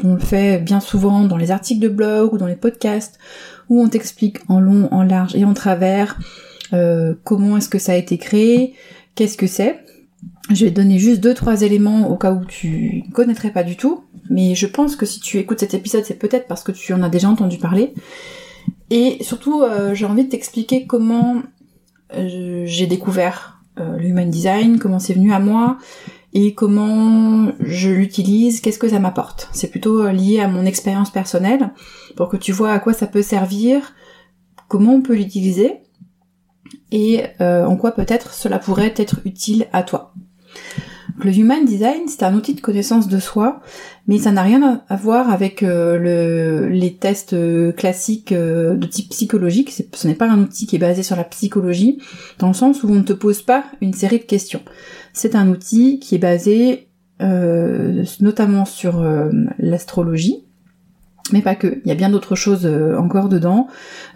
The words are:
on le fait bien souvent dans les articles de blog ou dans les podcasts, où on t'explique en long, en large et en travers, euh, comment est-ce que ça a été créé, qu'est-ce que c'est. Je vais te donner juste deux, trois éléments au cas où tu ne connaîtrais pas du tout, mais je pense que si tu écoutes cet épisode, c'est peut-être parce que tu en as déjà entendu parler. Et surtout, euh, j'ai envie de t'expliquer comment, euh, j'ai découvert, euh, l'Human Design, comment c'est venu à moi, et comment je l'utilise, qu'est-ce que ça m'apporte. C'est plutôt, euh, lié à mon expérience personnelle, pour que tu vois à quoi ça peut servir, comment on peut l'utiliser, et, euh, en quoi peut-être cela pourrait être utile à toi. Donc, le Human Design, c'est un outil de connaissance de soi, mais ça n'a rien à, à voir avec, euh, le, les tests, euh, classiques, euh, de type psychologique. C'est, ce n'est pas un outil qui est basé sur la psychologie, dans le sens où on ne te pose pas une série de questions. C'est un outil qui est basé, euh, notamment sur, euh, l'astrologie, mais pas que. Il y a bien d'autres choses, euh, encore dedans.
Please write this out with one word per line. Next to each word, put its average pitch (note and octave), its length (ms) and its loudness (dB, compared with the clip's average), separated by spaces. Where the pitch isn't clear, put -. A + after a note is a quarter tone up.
on F#3 100 4
le F3+ 60 0
fait G3 420 2
bien F#3+ 160 0
souvent G3+ 460 2
dans F#3 120 0
les E3 140 -2
articles G3 300 -2
de A3 80 2
blog G#3+ 440 0
ou G#3+ 60 -2
dans F#3+ 80 -2
les F3 80 -4
podcasts, G#3+ 640 -4
où A#3+ 140 4
on A#3 60 4
t'explique G#3+ 500 -2
en F#3+ 120 4
long, G3 320 4
en F#3 100 2
large F#3 320 0
et G3 100 2
en G3+ 100 4
travers, G3 680 0
euh, E3+ 520 0
comment G3+ 320 2
est-ce G3+ 120 0
que G3 120 -2
ça F#3+ 100 -2
a F3+ 60 2
été F3+ 200 -2
créé, A#3+ 580 2
qu'est-ce G#3 200 -2
que F#3 120 0
c'est. G#3 360 -2
Je G3+ 140 4
vais F#3 40 2
te E3+ 60 -4
donner G3 240 4
juste A3 200 4
deux, A#3 140 4
trois A3+ 280 0
éléments G#3 460 2
au F3+ 80 0
cas F#3+ 140 0
où F#3 140 -2
tu D#3+ 640 -6
ne F3+ 40 -14
connaîtrais A#3 380 0
pas F3+ 140 -2
du F3 120 -6
tout, D4+ 280 -2
mais F#3 240 2
je G3 140 -2
pense - 260 -2
que - 100 -4
si - 140 -6
tu - 200 -6
écoutes G3+ 200 -4
cet G3+ 160 -4
épisode, G#3 300 -2
c'est - 100 -10
peut-être B3 320 -4
parce G#3 160 -10
que - 80 -6
tu F#3 240 -6
en F3+ 80 0
as F3 60 0
déjà F3 200 0
entendu F#3+ 300 0
parler. F3+ 340 0
Et B3 300 2
surtout, C#4+ 400 -4
euh, G3+ 320 0
j'ai G3+ 100 -4
envie G#3 200 2
de C4 60 -4
t'expliquer B3 540 -4
comment, A#3 580 0
euh, F3+ 540 -6
j'ai E3+ 220 -2
découvert, F#3 720 -4
euh, E3 180 -8
l'Human F3+ 320 -2
Design, G3 520 2
comment F#3+ 180 0
c'est F#3 160 -4
venu F#3+ 180 4
à G3 60 2
moi, A3+ 400 2
et G3+ 200 2
comment A3 1080 2
je F3+ 280 -2
l'utilise, G3 720 2
qu'est-ce G#3+ 200 -4
que A#3 80 0
ça G#3 100 2
m'apporte. - 540 -4
C'est - 180 -6
plutôt, A3 320 0
euh, G3+ 80 0
lié F#3+ 300 2
à G3 80 0
mon F#3 180 -2
expérience G3 440 -2
personnelle, F#3+ 600 -2
pour F3 120 -2
que - 80 -4
tu G3 140 -4
vois G#3+ 220 0
à G3+ 80 0
quoi A3+ 120 0
ça A3 140 -2
peut G3+ 160 0
servir, G#3 720 0
comment G#3 260 4
on C4+ 80 4
peut C4 120 0
l'utiliser, G3 600 0
et, A3 320 2
euh, F3 240 2
en F#3 120 2
quoi A#3 160 0
peut-être A3+ 420 -4
cela G3 240 -4
pourrait G3+ 380 0
être - 280 -2
utile G#3+ 480 -2
à F3+ 120 0
toi. - 300 -8
Donc, - 80 -6
le F#3+ 140 2
Human C4 260 4
Design, A#3+ 420 0
c'est - 160 -8
un F#3+ 120 2
outil G#3+ 200 -2
de - 60 -10
connaissance G#3 480 0
de F#3+ 100 0
soi, A3 420 -2
mais G3+ 120 2
ça G#3 120 2
n'a G3 120 2
rien A3+ 200 4
à, C4 320 0
à - 20 0
voir A3+ 340 0
avec, G3 320 -2
euh, F3 360 2
le, E3 720 0
les F3+ 260 0
tests, - 380 -4
euh, E3+ 400 0
classiques, F#3 600 -4
euh, E3 440 0
de F3+ 100 -4
type - 240 -8
psychologique. G#3 600 0
C'est, - 240 -10
ce - 120 -6
n'est D#3+ 80 2
pas A3+ 140 0
un G#3+ 120 4
outil G3 260 -2
qui G3+ 100 -2
est F3 40 -4
basé F3+ 220 0
sur F#3 140 -4
la E3+ 80 -4
psychologie, G3+ 720 0
dans F#3 100 2
le F#3 60 2
sens C#4 300 2
où G#3 40 0
on G#3 60 4
ne G3 80 4
te F#3+ 100 0
pose G#3 300 -2
pas C4+ 220 2
une F#3+ 120 -2
série G3+ 260 0
de A3+ 60 -8
questions. - 380 -4
C'est A3+ 220 -2
un G3+ 140 4
outil A#3 500 2
qui - 160 -4
est F3 40 2
basé, G#3 720 2
euh, F3+ 840 0
notamment G3+ 440 2
sur, F3 360 -4
euh, D#3 300 0
l'astrologie, E3+ 840 -2
mais G#3 100 4
pas F#3+ 120 0
que. - 300 -2
Il - 40 -2
y D#3+ 40 0
a - 20 -2
bien F#3+ 160 0
d'autres G3+ 240 0
choses, F#3 320 0
euh, D#3 320 0
encore G3 300 0
dedans. F#3+ 400 2